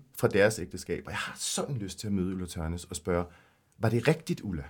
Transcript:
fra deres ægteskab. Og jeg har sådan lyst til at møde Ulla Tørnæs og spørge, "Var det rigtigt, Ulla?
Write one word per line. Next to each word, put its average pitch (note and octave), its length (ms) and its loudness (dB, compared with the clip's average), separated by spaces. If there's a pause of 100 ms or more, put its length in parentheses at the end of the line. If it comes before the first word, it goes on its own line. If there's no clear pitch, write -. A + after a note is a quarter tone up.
(180)
fra A#2+ 100 4
deres - 300 6
ægteskab. F2 480 -6
Og - 40 -10
jeg G#2 80 -6
har - 200 -6
sådan - 380 -2
lyst G2 220 -6
til - 80 -8
at G#2 60 0
møde F#2 220 2
Ulla F#2 120 -4
Tørnæs E2+ 380 -4
og F2+ 120 -10
spørge, F2 280 2 (540)
"Var A2+ 100 4
det A#2 200 4
rigtigt, D#3+ 360 2
Ulla? E2 260 -4